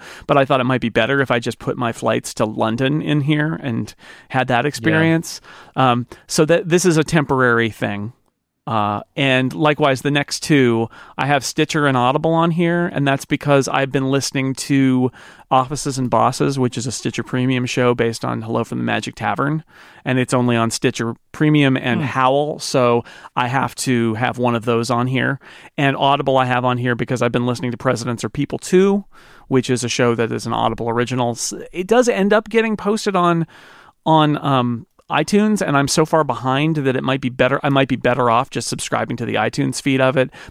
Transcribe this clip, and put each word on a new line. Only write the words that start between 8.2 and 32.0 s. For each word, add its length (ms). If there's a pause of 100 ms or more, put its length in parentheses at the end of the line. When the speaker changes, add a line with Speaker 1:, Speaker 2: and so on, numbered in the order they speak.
Speaker 1:
Uh, 360 (160)
and 360
likewise, 500
the 80
next 300
two, 460 (300)
I 80
have 180
Stitcher 420
and 120
Audible 360
on 180
here, 420
and 120
that's 200
because 420
I've 240
been 180
listening 440
to 580 (400)
Offices 460
and 120
Bosses, 480
which 200
is 100
a 60
Stitcher 300
Premium 420
show 280
based 300
on 180
Hello 220
from 140
the 80
Magic 300
Tavern, 500 (400)
and 120
it's 160
only 220
on 160
Stitcher 420 (200)
Premium 420
and 240
Speaker 2:
Hmm. 80
Speaker 1:
Howl, 520
so 440 (320)
I 140
have 260
to 380
have 240
one 180
of 80
those 260
on 180
here. 340 (360)
And 200
Audible 400
I 80
have 180
on 140
here 180
because 260
I've 120
been 120
listening 260
to 60
Presidents 460
Are 60
People 300
Too, 440 (460)
which 200
is 140
a 60
show 260
that 160
is 160
an 60
Audible 360
original. 420
S-, 220 (200)
it 140
does 200